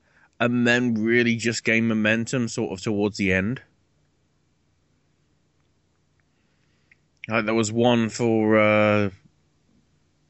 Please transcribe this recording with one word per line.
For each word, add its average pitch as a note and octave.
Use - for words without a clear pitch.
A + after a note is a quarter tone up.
and A#2+
then A#2+
really A#2
just A2+
gain A2+
momentum A2+
sort A2
of F#2
towards G#2
the F#2+
end. G2
Like, A2
there A2
was A2
one A#2
for, A2
uh, G#2+